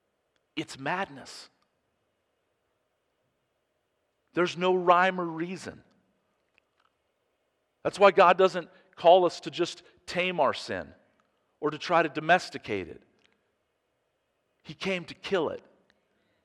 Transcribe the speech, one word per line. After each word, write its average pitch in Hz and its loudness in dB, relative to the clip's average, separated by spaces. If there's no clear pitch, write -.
it's 151 -12
madness. 143 -8
There's 165 -2
no 185 0
rhyme 180 2
or 175 -6
reason. 160 -10
That's - -6
why 196 8
God 180 6
doesn't 180 0
call 175 6
us - -2
to 160 -12
just 165 -6
tame 180 -4
our 123 2
sin 90 -10
or 151 -4
to 151 -8
try 170 0
to 160 -4
domesticate 139 -2
it. 62 -18
He 160 -16
came 180 -6
to 135 -16
kill 160 -4
it. - -10